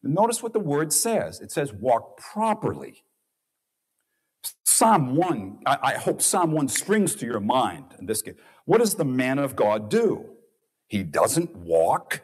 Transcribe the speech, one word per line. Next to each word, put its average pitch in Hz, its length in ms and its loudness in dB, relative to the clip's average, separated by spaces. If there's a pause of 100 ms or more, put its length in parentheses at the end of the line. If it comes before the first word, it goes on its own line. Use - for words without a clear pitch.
Notice 226 400 2
what 226 100 -8
the 220 80 0
word 151 320 0
says. 113 480 -2
It 104 100 -16
says 131 220 -4
walk 113 460 0
properly. 98 840 -4 (1600)
Psalm 165 540 4
one, 165 480 -2
I, 135 180 2
I 127 120 2
hope - 260 -2
Psalm 175 320 2
one 147 160 2
springs 196 480 0
to - 100 -8
your 117 140 -4
mind 98 580 -2
in - 60 -14
this 101 160 -4
case. - 140 -10 (320)
What 185 120 6
does 226 180 2
the 165 100 -2
man 131 320 0
of 139 180 -4
God 107 320 0
do? 208 380 0 (600)
He 98 160 -4
doesn't 92 540 0
walk. 85 680 0